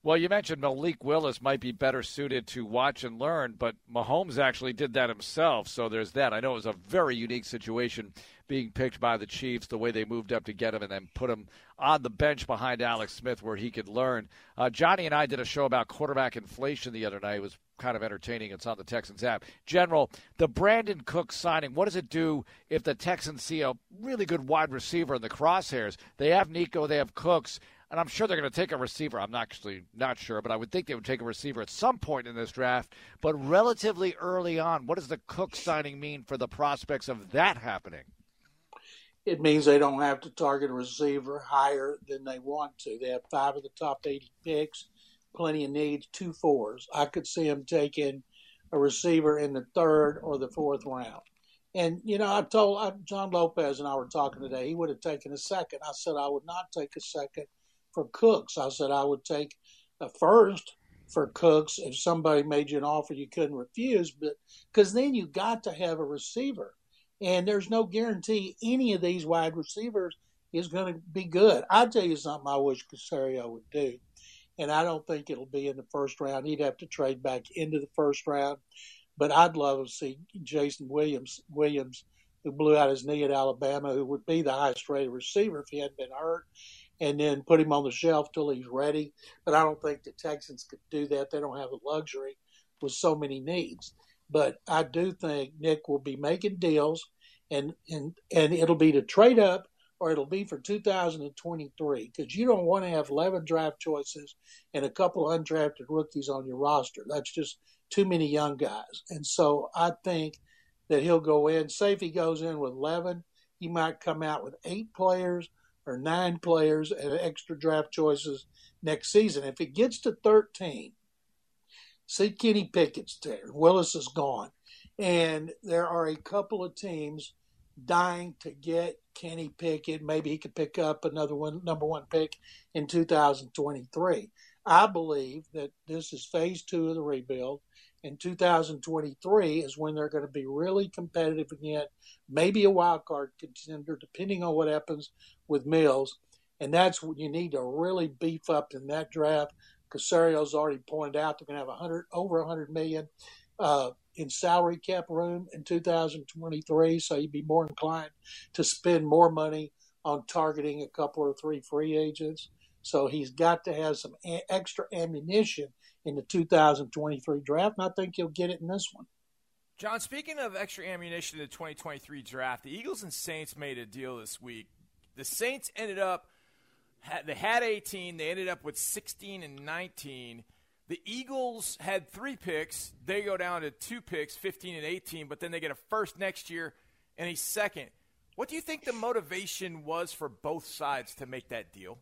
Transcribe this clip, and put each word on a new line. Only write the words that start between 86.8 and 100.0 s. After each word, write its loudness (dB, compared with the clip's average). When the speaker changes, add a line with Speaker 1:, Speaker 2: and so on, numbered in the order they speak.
Speaker 2:
and 0
then 2
put 8
him 4
on 4
the -2
shelf 2
till -2
he's -4
ready. -2
But 4
I 8
don't 2
think -4
the -16
Texans -10
could -20
do -2
that. -2
They -4
don't -6
have -8
the -8
luxury -6
with -4
so 2
many -4
needs. -6
But 2
I 4
do 0
think -4
Nick 2
will 0
be -8
making -2
deals, 2
and, -4
and, -8
and 6
it'll 6
be 8
to 6
trade 8
up 6